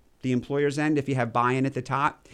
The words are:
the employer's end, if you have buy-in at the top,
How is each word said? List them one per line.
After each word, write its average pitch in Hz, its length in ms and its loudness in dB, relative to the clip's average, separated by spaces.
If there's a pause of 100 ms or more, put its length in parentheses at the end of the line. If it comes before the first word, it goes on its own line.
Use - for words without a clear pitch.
(220)
the 127 100 -2
employer's 143 460 0
end, 151 200 0
if 135 100 0
you 135 80 0
have 120 160 0
buy-in 123 340 2
at 135 80 -2
the 123 80 -4
top, 139 520 -4